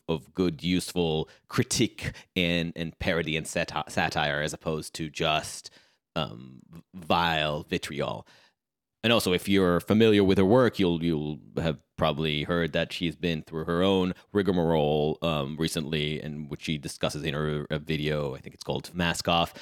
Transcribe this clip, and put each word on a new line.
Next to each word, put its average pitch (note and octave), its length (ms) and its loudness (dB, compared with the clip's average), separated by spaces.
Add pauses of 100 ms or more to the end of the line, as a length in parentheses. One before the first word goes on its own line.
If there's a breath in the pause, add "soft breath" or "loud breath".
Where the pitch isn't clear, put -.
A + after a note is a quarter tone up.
of D#2 280 -6
good, F2 280 0
useful E2+ 680 0 (180 soft breath)
critique - 640 -2 (240 loud breath)
and, E2+ 400 0
and E2 220 -8
parody E2 400 0
and D#2+ 80 -6
sati-, D#2+ 420 -4
satire D2+ 540 -2
as D2+ 100 -4
opposed D#2 420 -6
to D#2+ 140 -8
just, D#2 640 -4 (460 soft breath)
um, B1+ 440 -8 (340)
vile D#2+ 680 0
vitriol. C#2+ 640 -6 (760 soft breath)
And A#2 120 4
also, G2 180 2
if F2+ 160 0
you're F2+ 320 6
familiar G#2+ 420 6
with F#2+ 140 6
her G2 80 6
work, A2+ 340 4
you'll, E2+ 240 2
you'll D2+ 360 -2 (180)
have D#2+ 220 0 (180)
probably D2+ 480 0
heard E2 300 0
that E2 180 -2
she's E2 240 -4
been E2+ 240 -2
through D#2+ 240 -8
her E2+ 180 0
own F#2+ 300 4 (220 soft breath)
rigmarole, D#2+ 880 2
um, D2+ 360 -2
recently, D#2 600 -2
and D2+ 300 -10
which D#2 140 -12
she D#2+ 120 -2
discusses D2+ 480 -6
in D#2 80 -4
her, D2+ 380 -2
uh, D#2 80 -2
video. D2 560 -4
I C#2 60 -14
think - 140 -18
it's - 80 -18
called C#2+ 320 -6
Mask E2+ 320 0
Off, F2 360 2